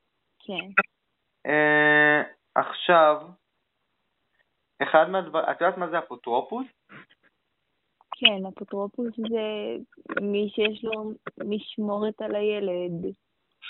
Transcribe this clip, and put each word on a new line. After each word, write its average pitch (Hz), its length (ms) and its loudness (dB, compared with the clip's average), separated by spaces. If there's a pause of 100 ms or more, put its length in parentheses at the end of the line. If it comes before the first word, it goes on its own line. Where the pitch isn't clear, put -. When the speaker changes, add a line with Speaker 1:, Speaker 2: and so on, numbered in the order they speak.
(400)
Speaker 1:
כן. 190 440 -4 (640)
Speaker 2:
אה, 151 760 6 (340)
עכשיו, 151 680 4 (1600)
אחד 160 260 4
מהדבר-, 160 420 -2
את 143 100 -6
יודעת 175 160 2
מה 180 120 -6
זה 165 100 -2
אפוטרופוס? 135 680 -4 (1500)
Speaker 1:
כן, 202 280 0
אפוטרופוס 202 680 -10
זה 220 600 -6 (460)
מי 202 280 -2
שיש 214 340 -2
לו 220 280 -8 (260)
משמורת 208 840 -6
על 214 140 -6
הילד. 190 800 -4 (540)